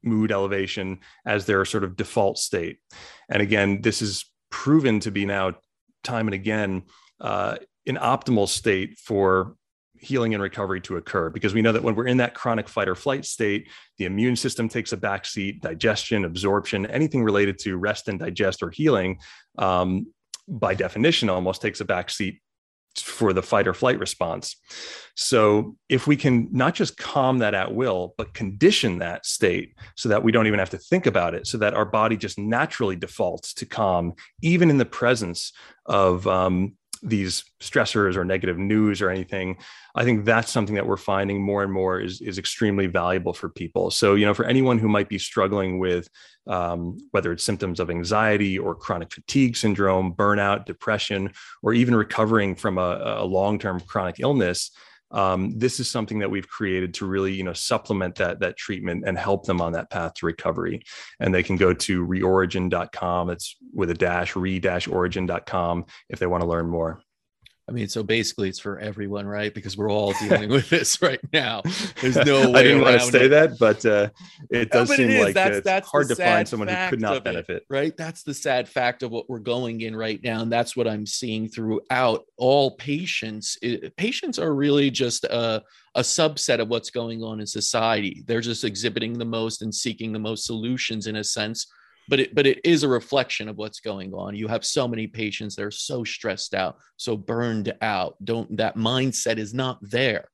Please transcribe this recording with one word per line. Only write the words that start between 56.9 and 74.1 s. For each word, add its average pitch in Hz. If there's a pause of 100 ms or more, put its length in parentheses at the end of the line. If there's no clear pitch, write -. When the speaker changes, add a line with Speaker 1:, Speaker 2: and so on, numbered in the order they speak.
Speaker 1:
to 98
really, 95
you 95
know, 87
supplement 95
that, 87
that 90
treatment 90
and 92
help 98
them 90
on 85
that 85
path 85
to 87
recovery. 85 (360)
And 95
they 90
can 92
go 90
to 90
reorigin 92
dot 90
com. 87
It's - (180)
with 90
a 85
dash, 87
re 92
dash 90
origin 90
dot 87
com, 87 (240)
if -
they 92
wanna 87
learn 85
more. 82 (640)
Speaker 2:
I -
mean, 117
so 110
basically 104
it's 92
for 101
everyone, 101
right? 104
Because 98
we're 104
all 101
dealing 107
with 131
this -
<laughs> -
right 151 (120)
now. 117 (400)
There's 127
no 139
Speaker 1:
<laughs> 131
I -
Speaker 2:
way 131
Speaker 1:
didn't 139
wanna 127
Speaker 2:
around 113
Speaker 1:
say 127
Speaker 2:
it. 135
Speaker 1:
that, 151
but, 110
uh, 104 (400)